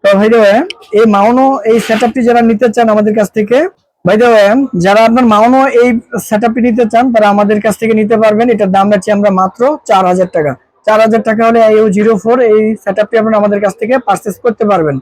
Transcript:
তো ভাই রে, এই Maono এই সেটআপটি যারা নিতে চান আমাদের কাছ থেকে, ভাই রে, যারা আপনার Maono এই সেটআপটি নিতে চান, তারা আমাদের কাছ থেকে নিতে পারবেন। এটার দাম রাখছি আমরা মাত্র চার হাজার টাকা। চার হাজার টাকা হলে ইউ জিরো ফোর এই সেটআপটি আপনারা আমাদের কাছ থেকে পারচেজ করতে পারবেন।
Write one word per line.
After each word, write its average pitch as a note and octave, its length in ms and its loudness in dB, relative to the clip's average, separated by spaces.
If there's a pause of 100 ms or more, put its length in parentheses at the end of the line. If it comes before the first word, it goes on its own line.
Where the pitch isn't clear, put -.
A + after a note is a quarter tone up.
তো G3 60 2 (100)
ভাই G#3+ 140 2
রে, A3+ 100 4 (560)
এই A#3 60 4 (100)
Maono A#3+ 300 2 (260)
এই A#3 60 0 (100)
সেটআপটি A3+ 400 -2
যারা A#3+ 220 2
নিতে A#3 260 0
চান A#3 180 0
আমাদের G#3+ 260 0
কাছ G#3 80 0 (100)
থেকে, A3 200 0 (480)
ভাই G3 160 2
রে, A#3+ 100 2 (540)
যারা G3+ 220 2
আপনার A#3+ 240 2
Maono A#3+ 300 2 (200)
এই B3 80 2 (380)
সেটআপটি A3+ 400 -2
নিতে A#3+ 240 0
চান, A#3 120 2 (100)
তারা G#3+ 200 2
আমাদের G#3 320 0
কাছ G#3+ 160 -2
থেকে A3+ 200 -2
নিতে G#3+ 220 0
পারবেন। A3 300 0
এটার G#3 220 -2
দাম G3 180 2
রাখছি G3+ 240 -4
আমরা G3+ 120 0 (120)
মাত্র F#3+ 200 -4 (280)
চার F#3+ 220 2
হাজার F3+ 240 -2
টাকা। D3+ 160 -2 (340)
চার G#3+ 180 0
হাজার A3 240 0
টাকা A3 200 -2
হলে A#3 120 2 (180)
ইউ A3 80 2 (120)
জিরো G#3+ 240 2
ফোর A#3 160 0 (140)
এই G#3+ 100 2 (220)
সেটআপটি G#3 380 -4
আপনারা A3 200 -2
আমাদের G3+ 220 -2
কাছ F#3+ 180 -2
থেকে A#3 140 -2 (120)
পারচেজ F#3 280 -4 (100)
করতে A#3 260 -2
পারবেন। D#3+ 300 -2